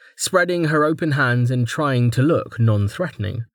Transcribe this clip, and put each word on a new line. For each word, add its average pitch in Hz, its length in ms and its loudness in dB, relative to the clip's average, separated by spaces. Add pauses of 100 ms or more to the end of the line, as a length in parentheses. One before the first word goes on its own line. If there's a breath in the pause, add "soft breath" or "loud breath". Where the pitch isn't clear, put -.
(160 soft breath)
spreading 180 500 0
her 151 180 2
open 160 280 -2
hands 123 380 2
and 123 160 0
trying 127 460 0
to 127 100 0
look 143 360 0
non-threatening. 110 880 0 (100)